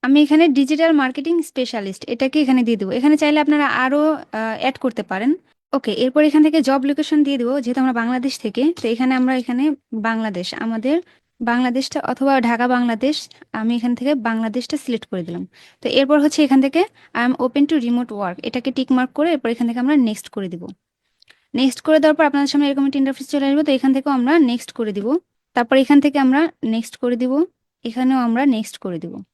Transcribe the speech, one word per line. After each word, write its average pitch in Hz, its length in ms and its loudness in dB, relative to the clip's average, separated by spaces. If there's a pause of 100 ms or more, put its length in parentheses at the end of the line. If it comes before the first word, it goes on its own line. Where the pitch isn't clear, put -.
আমি 277 200 4
এখানে 311 260 4
ডিজিটাল 294 440 2
মার্কেটিং 294 500 0
স্পেশালিস্ট, 220 680 -6
এটাকে 262 320 -2
এখানে 254 220 2
দিয়ে 226 140 0
দেবো। 190 140 -4
এখানে 294 260 4
চাইলে 302 240 2
আপনারা 294 260 2
আরও, 285 460 0
আহ, - 80 -4 (400)
অ্যাড 262 180 -4
করতে 226 240 -4
পারেন। 214 320 -2 (380)
ওকে, 262 200 -2
এরপর 262 320 2
এখান 302 180 6
থেকে 311 180 4
জব 269 240 0
লোকেশন 294 380 0
দিয়ে 277 160 0
দেবো, 247 220 -2
যেহেতু 247 200 -4
আমরা 262 120 2
বাংলাদেশ 247 460 -2
থেকে, 247 340 -2 (100)
তো 240 60 -2
এখানে 254 260 0
আমরা 254 220 0
এখানে 254 380 -2 (200)
বাংলাদেশ, 220 600 -4
আমাদের 226 460 -2 (420)
বাংলাদেশটা 247 580 -2
অথবা 269 400 0
ঢাকা 240 280 0
বাংলাদেশ, 247 600 -2 (240)
আমি 226 240 -2
এখান 240 180 -2
থেকে 269 200 -2
বাংলাদেশটা 226 600 -4
সিলেক্ট 240 300 -6
করে 185 160 -6
দিলাম। 175 240 -8 (360)
তো 240 60 -4
এরপর 277 320 2
হচ্ছে 302 240 2
এখান 269 160 4
থেকে 277 240 2 (300)
"I 240 160 0
am 254 60 0
open 277 300 0
to 302 140 0
remote 240 300 -2
work", 196 320 -6
এটাকে 247 280 -6
টিক 262 220 -2
মার্ক 254 200 0
করে 320 200 0
এরপর 262 160 -2
এখান 233 180 -2
থেকে 233 120 -4
আমরা 269 180 2
নেক্সট 220 320 0
করে 196 200 -8
দিব। 175 180 -12 (880)
নেক্সট 254 260 0
করে 311 180 4
দেওয়ার 302 180 4
পর 320 80 2
আপনাদের 285 220 0
সামনে 285 240 0
এরকম 277 160 0
একটা 277 120 -2
ইন্টারফেস 269 320 -4
চলে 277 160 -2
আসবে। 285 160 2
তো 294 100 0
এখান 269 200 2
থেকেও 269 200 -2
আমরা 262 260 2
নেক্সট 240 340 0
করে 214 200 -6
দিব। 214 260 -2 (380)
তারপর 240 200 2
এখান 277 240 6
থেকে 285 180 0
আমরা 277 340 2 (120)
নেক্সট 226 320 -4
করে 247 200 -2
দিব, 254 280 -2 (400)
এখানেও 254 340 -2
আমরা 240 280 0
নেক্সট 226 320 -2
করে 180 200 -8
দিব। 175 240 -12 (120)